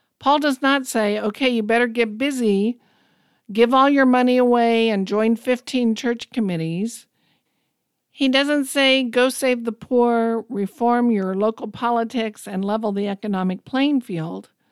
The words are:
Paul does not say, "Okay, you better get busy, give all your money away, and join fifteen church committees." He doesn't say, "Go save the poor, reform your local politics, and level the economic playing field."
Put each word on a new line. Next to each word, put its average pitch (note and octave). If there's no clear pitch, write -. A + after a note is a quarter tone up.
Paul C#4+
does C#4+
not C#4
say, G#3
"Okay, G#3
you A3+
better A#3
get A3
busy, A#3+
give A#3
all C4+
your C#4
money B3
away, A#3
and G3
join A3
fifteen A#3+
church A#3
committees." F3+
He C4+
doesn't C#4+
say, C4+
"Go B3
save B3+
the A#3
poor, A3+
reform A#3+
your F#3+
local G#3+
politics, A3+
and F#3+
level G#3+
the G3+
economic F#3+
playing C#4
field." F3+